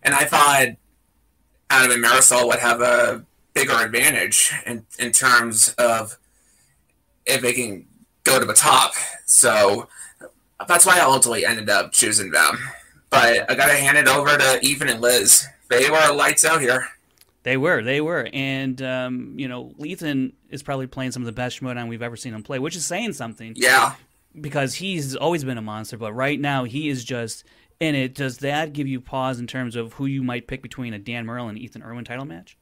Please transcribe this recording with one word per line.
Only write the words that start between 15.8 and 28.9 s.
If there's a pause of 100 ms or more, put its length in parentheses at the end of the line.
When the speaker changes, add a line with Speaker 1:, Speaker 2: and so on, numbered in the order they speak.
Speaker 1:
were
lights
out
here. (600)
Speaker 2:
They
were,
they
were.
And,
um,
you
know,
Ethan (160)
is
probably
playing
some
of
the
best
Schmoedown
we've
ever
seen
him
play,
which
is
saying
something.
Speaker 1:
Yeah. (460)
Speaker 2:
Because
he's
always
been
a
monster,
but
right
now
he
is
just (340)
in
it.
Does
that
give
you